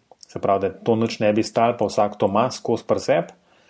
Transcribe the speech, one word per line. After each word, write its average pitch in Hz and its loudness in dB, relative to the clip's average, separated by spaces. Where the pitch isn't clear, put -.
se - -14
pravi, 98 2
da 95 0
to 113 0
nič 113 -2
ne 107 2
bi 107 2
stalo, 117 0
pa 107 0
vsak 104 0
to 107 2
ima 107 0
skozi 117 -4
pri 101 0
sebi, 160 -2